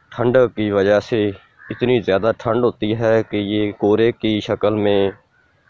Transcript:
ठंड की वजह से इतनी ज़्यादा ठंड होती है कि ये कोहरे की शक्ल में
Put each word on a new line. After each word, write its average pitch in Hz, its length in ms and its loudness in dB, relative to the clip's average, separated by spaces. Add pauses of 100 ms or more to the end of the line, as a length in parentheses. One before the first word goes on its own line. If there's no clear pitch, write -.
(120)
ठंड 120 260 0
की 107 340 0
वजह 101 280 2
से 104 340 -2 (380)
इतनी 120 300 0
ज़्यादा 95 300 0
ठंड 117 320 -2
होती 107 300 -2
है 110 300 0
कि - 140 -6
ये 104 340 -2
कोहरे 107 400 2
की 110 300 -2
शक्ल 104 320 -2
में 101 400 0 (560)